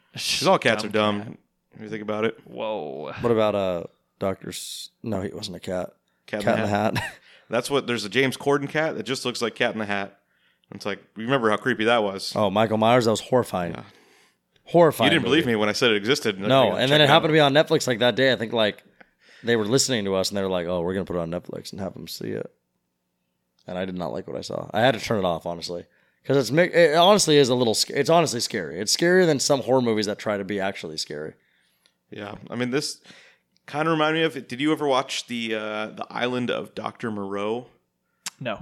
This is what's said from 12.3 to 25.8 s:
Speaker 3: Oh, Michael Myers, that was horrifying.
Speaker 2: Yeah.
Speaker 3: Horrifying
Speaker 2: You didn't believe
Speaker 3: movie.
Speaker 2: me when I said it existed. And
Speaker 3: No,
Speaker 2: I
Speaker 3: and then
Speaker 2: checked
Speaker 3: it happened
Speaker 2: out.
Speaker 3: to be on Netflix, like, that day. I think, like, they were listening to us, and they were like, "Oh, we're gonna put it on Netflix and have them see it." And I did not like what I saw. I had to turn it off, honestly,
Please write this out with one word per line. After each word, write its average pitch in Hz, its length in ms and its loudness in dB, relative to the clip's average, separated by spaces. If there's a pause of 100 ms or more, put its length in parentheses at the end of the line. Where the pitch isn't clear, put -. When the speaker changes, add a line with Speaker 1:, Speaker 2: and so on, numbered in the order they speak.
Speaker 3:
Oh, 101 160 2
Michael 107 260 2
Myers, 113 280 4
that 113 60 4
was 104 100 0
horrifying. 95 520 0
Speaker 2:
Yeah. 60 80 -12 (840)
Speaker 3:
Horrifying 156 460 4
Speaker 2:
You - 40 4
didn't 139 100 2
believe 143 200 4
Speaker 3:
movie. 120 80 2
Speaker 2:
me 107 60 2
when 104 100 2
I - 20 2
said 120 180 2
it 107 60 4
existed. 107 420 0
And 98 100 -4
Speaker 3:
No, 131 260 6
Speaker 2:
I 101 80 -2
Speaker 3:
and 135 100 2
then 151 80 6
Speaker 2:
checked - 20 6
Speaker 3:
it 139 80 6
happened 160 160 6
Speaker 2:
out. - 40 0
Speaker 3:
to 151 40 2
be 160 60 6
on 143 160 4
Netflix, 160 320 2
like, 123 100 0
that 120 180 2
day. 131 160 4
I 117 40 2
think, 107 180 -4
like, 107 300 0 (600)
they 117 120 2
were 110 100 2
listening 120 400 2
to 98 80 0
us, 95 160 0
and 101 80 -4
they 98 60 0
were 95 60 0
like, 87 180 -2
"Oh, 87 140 -2
we're 90 120 -2
gonna 95 100 -2
put 87 120 -6
it 87 40 -2
on 82 120 -4
Netflix - 400 -10
and 98 100 -12
have 95 140 -8
them - 120 -16
see - 220 -12
it." - 240 -8 (1120)
And 90 100 -10
I 95 100 -4
did 92 120 -8
not 80 160 -6
like 90 140 -10
what 62 100 -8
I - 40 -8
saw. - 300 -8
I 107 100 0
had 127 120 4
to 104 60 -8
turn 113 180 -2
it 92 80 0
off, 85 220 -2
honestly, 85 380 -8 (380)